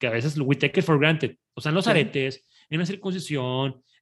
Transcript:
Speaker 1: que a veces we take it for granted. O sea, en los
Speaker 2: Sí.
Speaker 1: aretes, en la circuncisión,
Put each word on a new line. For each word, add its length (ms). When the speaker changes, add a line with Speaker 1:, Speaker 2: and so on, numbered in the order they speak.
Speaker 1:
que 80
a 20
veces 280
we 180
take 240
it 40
for 140
granted. 380
O 60
sea, 100
en 60
los 80
Speaker 2:
Sí. 60
Speaker 1:
aretes, 540
en 120
la 60
circuncisión, 960